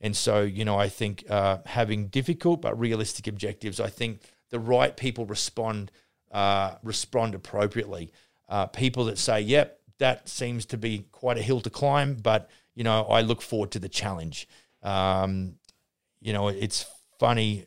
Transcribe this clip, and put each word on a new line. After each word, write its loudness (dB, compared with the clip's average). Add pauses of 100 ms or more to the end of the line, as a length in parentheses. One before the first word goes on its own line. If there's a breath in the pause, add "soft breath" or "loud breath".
And -2
so, 4
you -2
know, 2
I 4
think, -4
uh, 4
having 0
difficult 0
but -2
realistic -2
objectives, -6
I -2
think -6 (300 soft breath)
the -4
right 4
people -4
respond, -4 (400 soft breath)
uh, 2
respond -2
appropriately. -4 (360 soft breath)
Uh, 0
people 0
that -4
say, 2
"Yep, 2 (180)
that 2
seems -6
to -6
be -4
quite -2
a -4
hill 0
to -6
climb, 0
but, 0 (240 soft breath)
you -6
know, 4
I 4
look 0
forward -2
to -8
the -8
challenge." -6 (360 soft breath)
Um, 0 (680)
you -4
know, 2
it's -2 (340)
funny, 2